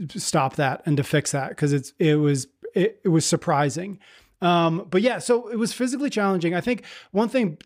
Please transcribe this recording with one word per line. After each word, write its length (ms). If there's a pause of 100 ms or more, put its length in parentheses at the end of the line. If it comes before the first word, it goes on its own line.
p-, 80
stop 380
that 320
and 100
to 60
fix 300
that. 220
'Cause 180
it's, 260
it 160
was, 320 (260)
it, 300
it 60
was 140
surprising. 760 (440)
Um, 460
but 140
yeah, 160
so 300
it 80
was 140
physically 380
challenging. 460
I 60
think 220 (280)
one 180
thing 360